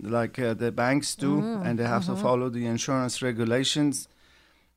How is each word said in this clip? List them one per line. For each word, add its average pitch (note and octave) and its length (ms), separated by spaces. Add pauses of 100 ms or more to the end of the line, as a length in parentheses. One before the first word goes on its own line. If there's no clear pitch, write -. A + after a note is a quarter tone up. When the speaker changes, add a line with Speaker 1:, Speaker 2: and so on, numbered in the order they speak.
Speaker 1:
like, A2+ 380
uh, A#2 160
the A2+ 160
banks B2+ 460
do, C#3+ 240
Speaker 2:
Mm, G#3+ 260
Speaker 1:
and A#2 100
they A#2 80
have A#2+ 200
to - 80
Speaker 2:
mm-hmm. F#3+ 100
Speaker 1:
follow B2 260
the A#2+ 180
insurance B2 540
regulations. B2+ 840 (720)